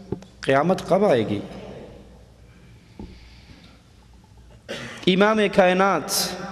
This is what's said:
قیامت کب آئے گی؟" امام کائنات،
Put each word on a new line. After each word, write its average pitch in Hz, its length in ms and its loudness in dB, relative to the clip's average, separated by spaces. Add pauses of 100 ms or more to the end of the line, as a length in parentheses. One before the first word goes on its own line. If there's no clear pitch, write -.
(400)
قیامت 147 480 2
کب 190 160 4
آئے 123 240 2
گی؟" 101 120 -4 (3750)
امام 208 340 2 (140)
کائنات، 185 800 2 (180)